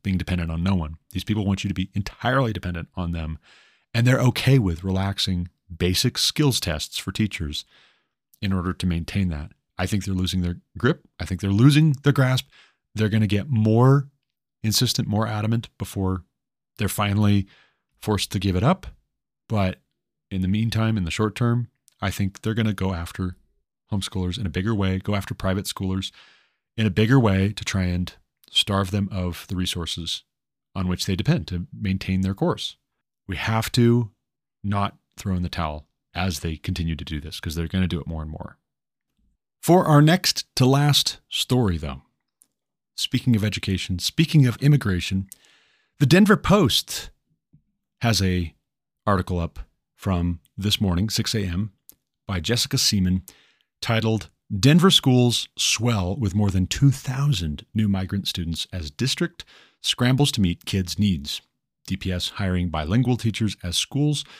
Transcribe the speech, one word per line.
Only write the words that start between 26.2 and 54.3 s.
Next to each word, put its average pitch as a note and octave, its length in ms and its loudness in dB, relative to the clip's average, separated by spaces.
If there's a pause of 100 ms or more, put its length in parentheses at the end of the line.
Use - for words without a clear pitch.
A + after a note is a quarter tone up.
in A2+ 80 0
a A2 60 2
bigger A2 300 4
way G2 320 4
to - 120 -12
try F#2+ 200 -2
and F2+ 280 -2 (380)
starve G2 400 0
them G2+ 220 0
of F2+ 360 -4
the F#2+ 80 -6
resources E2+ 680 -6 (500)
on F#2 140 -2
which F2+ 180 -2
they G2 80 0
depend G#2+ 340 0
to F2 240 -6
maintain F#2+ 480 -2
their F#2+ 140 0
course. - 420 -4 (500)
We F#2+ 100 -6
have A2 360 -2
to A#2+ 380 4 (540)
not G2+ 320 -2 (200)
throw G2 180 -4
in F2+ 80 -2
the F2 60 -4
towel D2+ 380 -6 (280)
as F2+ 260 -2
they E2 160 -4
continue E2 400 -4
to D2 80 -12
do D2+ 160 -6
this, D#2 180 -12
'cause D#2+ 160 -8
they're E2 140 -4
gonna F#2 180 0
do E2+ 140 -4
it - 60 -12
more D#2+ 160 -6
and D#2 80 -10
more. - 280 -14 (1000)
For F3 240 6
our D3 180 8
next E3 420 2 (120)
to C3 100 4
last C#3 600 2
story, A2 500 0
though, C#2 240 -10 (920)
speaking - 400 0
of G2+ 80 0
education, F#2 560 -4
speaking D#3 460 4
of A#2+ 100 -2
immigration, G2 720 0 (720)
the D3 60 6
Denver F#3+ 300 6
Post - 760 0 (880)
has A2 200 2
a F2+ 360 0 (500)
article F2+ 320 0
up E2+ 220 -6 (340)
from F2 460 -2 (160)
this G2+ 240 -2
morning, F#2+ 280 2
six - 260 -4
A G#2+ 100 -2
M, F#2+ 280 -4 (540)
by F#2+ 140 -2
Jessica A2 360 -2
Seaman, F#2 460 2 (580)
titled, A2 500 0 (220)